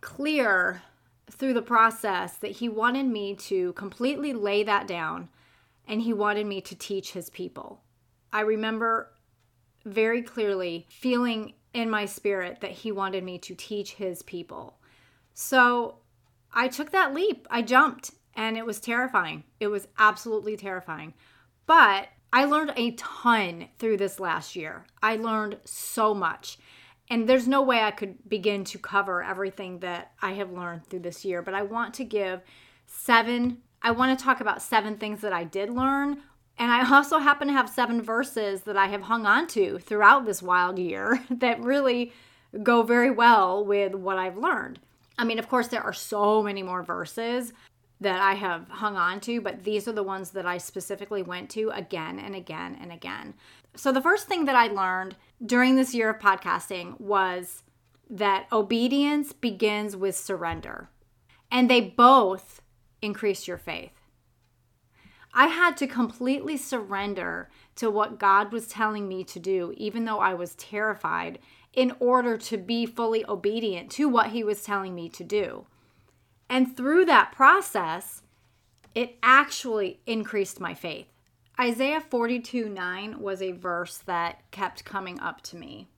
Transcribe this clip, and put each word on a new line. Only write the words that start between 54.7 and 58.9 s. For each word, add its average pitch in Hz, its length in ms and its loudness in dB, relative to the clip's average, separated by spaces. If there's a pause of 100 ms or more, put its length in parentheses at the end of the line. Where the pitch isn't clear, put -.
during 247 320 4
this 254 180 2
year 220 160 2
of 220 100 -4
podcasting 180 800 0
was 190 600 -2 (480)
that 196 420 0
obedience 254 800 2